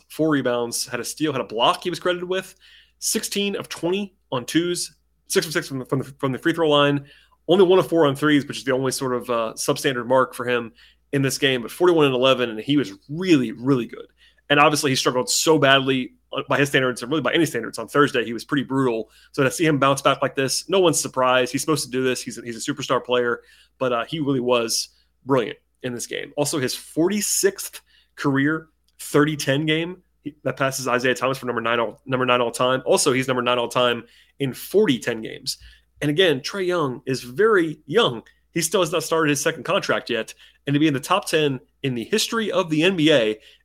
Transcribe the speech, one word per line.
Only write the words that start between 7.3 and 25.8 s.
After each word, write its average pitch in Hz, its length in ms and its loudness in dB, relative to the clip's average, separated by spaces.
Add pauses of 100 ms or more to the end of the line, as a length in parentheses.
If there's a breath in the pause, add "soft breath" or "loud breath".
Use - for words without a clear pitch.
Only 185 180 6
one 185 120 6
of 180 100 2
four 165 200 4
on 135 80 2
threes, 147 320 2
which 113 100 -10
is 110 60 -12
the 131 100 -2
only 131 200 0
sort 131 200 -4
of, 120 160 -6
uh, 113 260 -2
substandard 135 520 -2
mark 127 260 4
for 123 140 -8
him 120 240 -2 (400 soft breath)
in 139 100 0
this 135 160 0
game, 131 240 2
but 110 80 -10
forty-one 170 360 4
and 131 100 2
eleven, 123 340 4
and 107 100 -8
he 139 160 -2
was 123 180 0 (140)
really, 151 440 2
really 120 340 0
good. - 220 -16 (420 soft breath)
And 147 100 4
obviously 147 320 4
he 131 40 0
struggled 123 340 0
so 156 300 4
badly, 135 540 2 (220)
uh, 135 140 -6
by 131 80 2
his 139 120 2
standards, 127 340 0
and 120 80 -6
really 156 100 -2
by 123 120 -2
any 165 120 2
standards, 113 320 -6
on 113 100 -10
Thursday. 131 380 2
He 117 80 -8
was 110 100 -8
pretty 139 200 -2
brutal. 123 480 -2 (200 soft breath)
So 143 120 0
to 127 80 2
see 170 140 0
him 156 120 2
bounce 139 240 2
back 139 220 2
like 131 120 -2
this, 135 340 -2
no 190 100 4
one's 165 200 4
surprised. 127 520 2
He's 170 100 -4
supposed 151 240 -2
to 127 60 -14
do 131 120 -2
this. 127 180 -2
He's 117 180 -12
a, - 20 -14
he's 117 140 -12
a 120 180 -6
superstar 127 300 -2
player, 123 380 0 (360 soft breath)
but, 127 160 0
uh, 117 120 -2
he 160 160 -6
really 139 180 0
was 120 500 0 (360)
brilliant 123 340 0 (240)